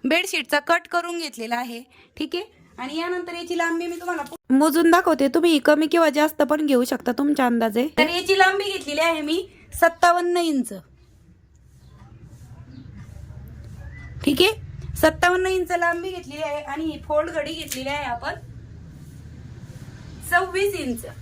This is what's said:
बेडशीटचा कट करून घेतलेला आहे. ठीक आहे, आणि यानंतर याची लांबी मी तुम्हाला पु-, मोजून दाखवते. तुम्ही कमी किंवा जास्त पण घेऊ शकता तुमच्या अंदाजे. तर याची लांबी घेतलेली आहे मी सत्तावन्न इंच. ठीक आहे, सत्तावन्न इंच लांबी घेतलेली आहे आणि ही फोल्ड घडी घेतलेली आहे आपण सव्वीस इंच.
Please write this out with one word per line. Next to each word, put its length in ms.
बेडशीटचा 540
कट 300
करून 300
घेतलेला 380
आहे. 260
ठीक 180
आहे, 100
आणि 200
यानंतर 360
याची 240
लांबी 280
मी 100
तुम्हाला 260
पु-, 320
मोजून 360
दाखवते. 380
तुम्ही 300
कमी 280
किंवा 240
जास्त 320
पण 240
घेऊ 180
शकता 280
तुमच्या 340
अंदाजे. 400
तर 100
याची 300
लांबी 260
घेतलेली 360
आहे 200
मी 280
सत्तावन्न 560
इंच. 360
ठीक 180
आहे, 80
सत्तावन्न 500
इंच 260
लांबी 380
घेतलेली 320
आहे 200
आणि 220
ही 180
फोल्ड 280
घडी 220
घेतलेली 360
आहे 160
आपण 300
सव्वीस 440
इंच. 320